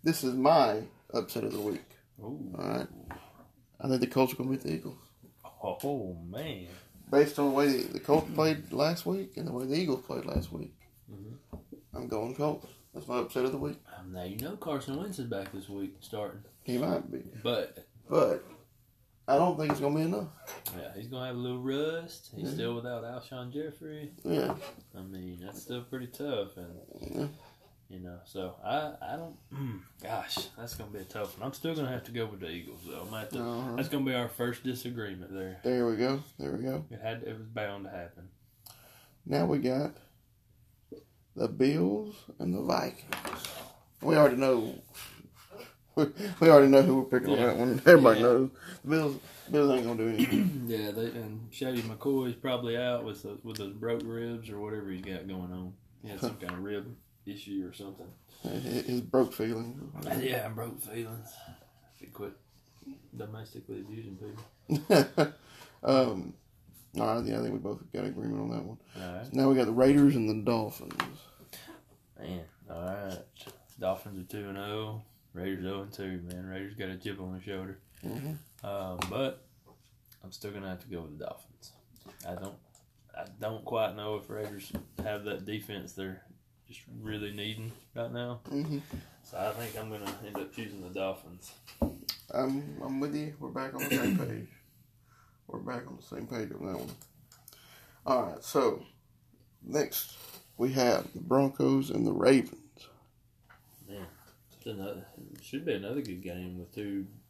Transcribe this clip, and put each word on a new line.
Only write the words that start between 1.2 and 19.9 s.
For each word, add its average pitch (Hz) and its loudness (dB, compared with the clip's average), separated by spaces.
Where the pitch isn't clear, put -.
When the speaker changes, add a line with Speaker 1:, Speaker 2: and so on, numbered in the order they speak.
Speaker 1:
of 107 -2
the 107 -4
week. 104 -4
Speaker 2:
Ooh. - -10
Speaker 1:
All - -4
right. - -2
I 135 -2
think 131 4
the 127 4
Colts 131 4
are - -8
gonna 131 -2
beat 135 -2
the 151 -2
Eagles. - -8
Speaker 2:
Oh, 101 -4
man. 113 -8
Speaker 1:
Based 147 8
on 143 4
the 135 0
way 143 6
the, 131 2
the - -6
Colts 156 4
played 156 2
last 160 2
week 190 -4
and 170 -6
the - -4
way 123 -4
the 135 -2
Eagles 165 0
played - -6
last - -2
week, - -10
Speaker 2:
Mm-hmm. 107 -16
Speaker 1:
I'm 123 -8
going 113 -4
Colts. 151 -2
That's - -12
my 123 -2
upset 123 0
of 131 0
the 127 -4
week. 143 -4
Speaker 2:
Um, 92 -14
now 90 -8
you 95 -8
know 165 -8
Carson 139 -6
Wentz 190 -8
is 123 -6
back 98 -6
this 98 -12
week 98 -8
starting. - -8
Speaker 1:
He 123 -2
might 139 -2
be. 65 -6
Speaker 2:
But - -2
Speaker 1:
But 139 4
I 139 8
don't 160 6
think 151 0
it's 147 2
gonna 143 2